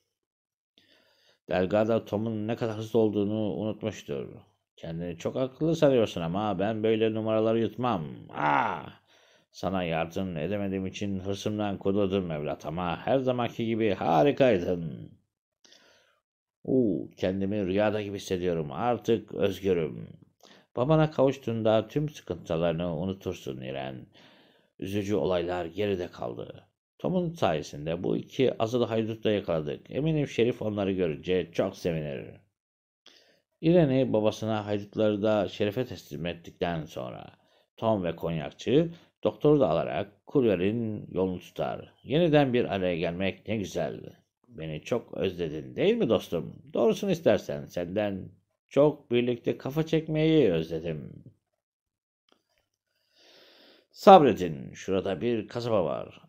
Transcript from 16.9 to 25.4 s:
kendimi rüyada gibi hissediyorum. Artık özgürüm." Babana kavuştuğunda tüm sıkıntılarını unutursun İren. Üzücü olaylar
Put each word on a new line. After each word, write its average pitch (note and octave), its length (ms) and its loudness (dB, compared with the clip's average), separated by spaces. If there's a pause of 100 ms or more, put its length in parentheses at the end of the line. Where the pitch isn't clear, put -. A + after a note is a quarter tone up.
kendimi G2 500 -2
rüyada G#2 360 0
gibi G2+ 140 -8
hissediyorum. F2 560 -2
Artık A2+ 640 -2
özgürüm." E2+ 720 0 (680)
Babana D#3 340 4
kavuştuğunda A2+ 800 2
tüm D3 200 -2
sıkıntılarını E2+ 880 -2
unutursun F2+ 640 -6
İren. C2 460 -10 (720)
Üzücü G2+ 360 -4
olaylar F2 500 0